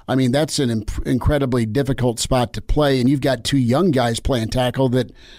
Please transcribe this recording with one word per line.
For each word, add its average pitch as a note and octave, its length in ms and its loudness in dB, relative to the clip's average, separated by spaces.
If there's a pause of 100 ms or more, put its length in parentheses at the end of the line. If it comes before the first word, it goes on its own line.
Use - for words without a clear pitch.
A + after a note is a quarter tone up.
I C3 80 0
mean, C3 160 2
that's C#3+ 260 0
an C3+ 120 0
imp-, - 360 -4
incredibly C3 600 0
difficult B2 520 -2
spot B2 360 -2
to G#2+ 80 -8
play. C#3 400 2
And B2 80 4
you've C#3+ 100 2
got B2+ 240 -2
two C#3 140 0
young C3+ 340 2
guys A#2+ 300 0
playing A2+ 300 -2
tackle B2+ 380 0
that A#2+ 220 -2 (280)